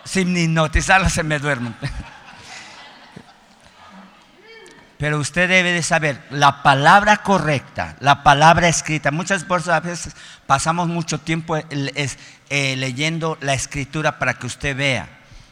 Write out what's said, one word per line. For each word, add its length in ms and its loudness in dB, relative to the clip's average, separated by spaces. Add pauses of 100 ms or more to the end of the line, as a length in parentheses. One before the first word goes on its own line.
sin 320 -2
hipnotizarlos 760 2
se 100 -2
me 160 -2
duermen. 400 -4
<laughs> 60 -10 (3000)
Pero 220 -4
usted 300 -2
debe 220 2
de 100 -2
saber 480 -2
la 320 2
palabra 560 6
correcta, 800 -2
la 240 2
palabra 440 6
escrita. 440 -2
Muchas 360 -4
veces, 220 -2
a 100 2
veces 360 -10 (300)
pasamos 420 0
mucho 320 -4
tiempo 380 -4
el-, 380 -6
es-, 240 -6 (300)
eh, 260 -2
leyendo 680 -4
la 120 -2
escritura 680 -4
para 160 -2
que 100 -12
usted 300 -6
vea. 320 -2 (440)